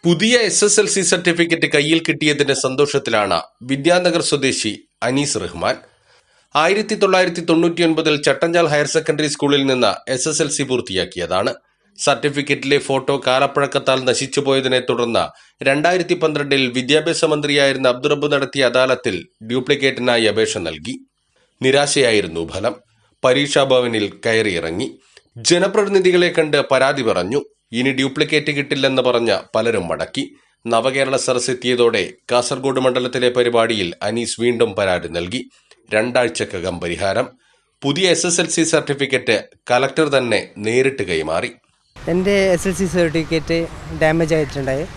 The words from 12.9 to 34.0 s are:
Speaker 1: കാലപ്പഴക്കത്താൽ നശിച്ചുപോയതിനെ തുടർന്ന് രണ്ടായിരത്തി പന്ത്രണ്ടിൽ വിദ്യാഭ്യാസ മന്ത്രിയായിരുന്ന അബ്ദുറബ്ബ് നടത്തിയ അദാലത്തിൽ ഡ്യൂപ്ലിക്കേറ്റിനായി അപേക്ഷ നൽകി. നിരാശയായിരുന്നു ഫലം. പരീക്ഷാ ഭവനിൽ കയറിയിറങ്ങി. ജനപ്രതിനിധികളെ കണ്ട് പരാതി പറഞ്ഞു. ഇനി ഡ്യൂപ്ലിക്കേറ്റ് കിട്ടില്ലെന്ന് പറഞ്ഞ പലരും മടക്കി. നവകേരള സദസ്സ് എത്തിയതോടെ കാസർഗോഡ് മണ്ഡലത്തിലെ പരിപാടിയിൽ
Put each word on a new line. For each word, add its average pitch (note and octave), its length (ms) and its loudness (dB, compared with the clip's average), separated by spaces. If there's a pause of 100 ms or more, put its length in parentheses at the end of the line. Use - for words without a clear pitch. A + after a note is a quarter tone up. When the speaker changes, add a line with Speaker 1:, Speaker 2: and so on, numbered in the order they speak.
Speaker 1:
കാലപ്പഴക്കത്താൽ C3+ 720 0 (120)
നശിച്ചുപോയതിനെ C3 760 0
തുടർന്ന് A#2 360 0 (420)
രണ്ടായിരത്തി E3+ 560 0
പന്ത്രണ്ടിൽ C#3+ 400 0 (160)
വിദ്യാഭ്യാസ D#3 460 2
മന്ത്രിയായിരുന്ന C#3+ 680 0
അബ്ദുറബ്ബ് D3 400 0
നടത്തിയ C3+ 380 0
അദാലത്തിൽ B2+ 440 0 (340)
ഡ്യൂപ്ലിക്കേറ്റിനായി B2+ 840 0
അപേക്ഷ A2 240 0 (120)
നൽകി. D#2+ 280 -10 (640)
നിരാശയായിരുന്നു A#2+ 960 2
ഫലം. A2+ 200 -4 (480)
പരീക്ഷാ C#3 400 2 (120)
ഭവനിൽ A2+ 360 0 (140)
കയറിയിറങ്ങി. G2+ 640 0 (640)
ജനപ്രതിനിധികളെ F#3 840 2
കണ്ട് D3 240 2 (100)
പരാതി C3+ 300 2 (100)
പറഞ്ഞു. F#2+ 300 0 (360)
ഇനി C3 200 2
ഡ്യൂപ്ലിക്കേറ്റ് D3 600 0
കിട്ടില്ലെന്ന് C3+ 500 0
പറഞ്ഞ A#2 240 2 (240)
പലരും A2 320 0
മടക്കി. D#2+ 360 -6 (440)
നവകേരള C3 580 0
സദസ്സ് B2+ 260 0
എത്തിയതോടെ A#2+ 600 0 (180)
കാസർഗോഡ് C3 540 0
മണ്ഡലത്തിലെ B2 440 0
പരിപാടിയിൽ A2+ 640 0 (140)